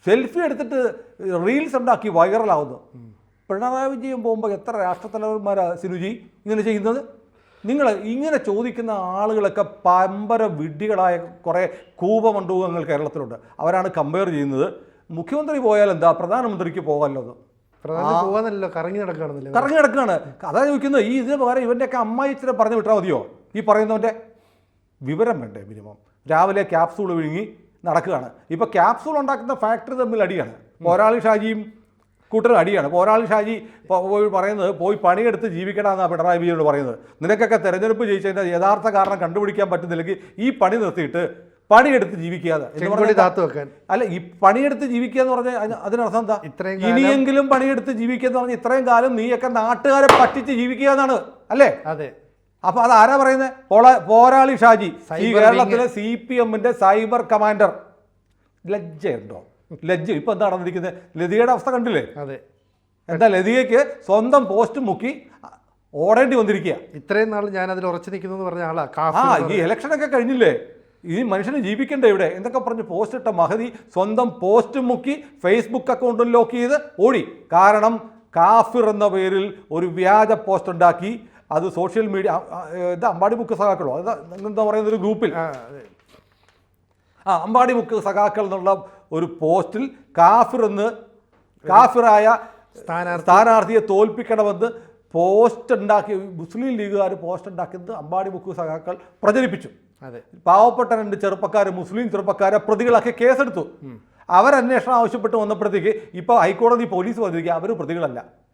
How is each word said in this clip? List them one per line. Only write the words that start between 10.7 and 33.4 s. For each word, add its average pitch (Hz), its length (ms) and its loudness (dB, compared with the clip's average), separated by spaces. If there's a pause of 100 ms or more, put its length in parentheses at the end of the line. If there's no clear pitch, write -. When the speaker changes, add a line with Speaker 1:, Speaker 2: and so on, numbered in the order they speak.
Speaker 1:
കുറേ 175 280 -2 (220)
കൂപമണ്ഡൂകങ്ങൾ 185 880 -2
കേരളത്തിലുണ്ട്. 143 520 -6 (240)
അവരാണ് 175 380 -2
കമ്പയർ 165 320 -2
ചെയ്യുന്നത്. 143 440 -2 (380)
മുഖ്യമന്ത്രി 285 480 -4
പോയാൽ 208 320 4
എന്താ, 165 200 2
പ്രധാനമന്ത്രിക്ക് 185 680 -4
പോകാമല്ലോ 147 420 -2
അത്. 120 100 -14 (540)
Speaker 2:
പ്രധാനമന്ത്രി 160 320 -2
Speaker 1:
ആ. 175 60 0
Speaker 2:
പോകാനല്ലോ, 202 520 -4
കറങ്ങി 175 240 -6
നടക്കുകയാണെന്നല്ലേ? 156 520 -10
Speaker 1:
കറങ്ങി 277 260 0
നടക്കുകയാണ്. 247 420 2 (260)
അതാ 180 200 0
ചോദിക്കുന്നത്, 277 360 0
ഈ 233 180 0
ഇതിന് 262 160 -4
പകരം 262 260 0
ഇവൻ്റെയൊക്കെ 247 360 -2
അമ്മായി 240 320 -2
ഇച്ചിരി 269 220 -6
പറഞ്ഞു 220 240 0
വിട്ടാൽ 220 180 0
മതിയോ? 180 340 -2 (280)
ഈ 214 60 -6
പറയുന്നവൻ്റെ 214 540 0 (840)
വിവരം 165 400 -2
വേണ്ടേ 107 220 -16
മിനിമം? 104 320 -20 (360)
രാവിലെ 190 320 2
ക്യാപ്സൂൾ 214 500 -2
വിഴുങ്ങി 165 360 -4 (360)
നടക്കുകയാണ്. 165 440 -2 (200)
ഇപ്പൊ 170 160 -2
ക്യാപ്സൂൾ 240 540 0
ഉണ്ടാക്കുന്ന 269 340 -4
ഫാക്ടറി 226 420 -4
തമ്മിൽ 226 260 -2
അടിയാണ്. 175 320 -4 (300)
പോരാളി 208 360 2
ഷാജിയും 214 680 -2 (420)
കൂട്ടരും 220 300 2
അടിയാണ്. 175 300 2
പോരാളി 202 380 2
ഷാജി 214 400 -2 (220)